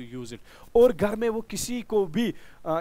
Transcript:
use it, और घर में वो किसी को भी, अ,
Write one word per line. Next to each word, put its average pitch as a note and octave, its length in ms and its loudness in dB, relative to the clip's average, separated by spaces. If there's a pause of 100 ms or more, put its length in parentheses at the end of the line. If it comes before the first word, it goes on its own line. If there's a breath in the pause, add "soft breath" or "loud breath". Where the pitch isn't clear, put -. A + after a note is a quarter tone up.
(140)
use A#2+ 140 -10
it, A2+ 100 -14 (380 loud breath)
और A#3+ 160 8
घर G3+ 240 -2
में A#3 120 -2
वो A3 120 -4
किसी A3+ 420 -8
को G3+ 240 0
भी, F#3 280 -2 (320 loud breath)
अ, D#3+ 140 -2